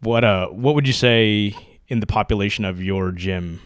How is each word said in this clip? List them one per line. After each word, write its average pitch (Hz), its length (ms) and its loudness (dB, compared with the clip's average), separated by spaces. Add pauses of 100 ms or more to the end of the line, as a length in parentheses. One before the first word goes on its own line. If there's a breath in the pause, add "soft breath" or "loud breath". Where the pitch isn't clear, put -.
What, 117 220 2
uh, 95 260 2
what 127 260 0
would 143 100 2
you 131 80 2
say 107 640 2 (320 loud breath)
in 120 140 -2
the 101 60 -4
population 104 580 0
of 92 180 -6
your 95 280 -2
gym 87 540 -6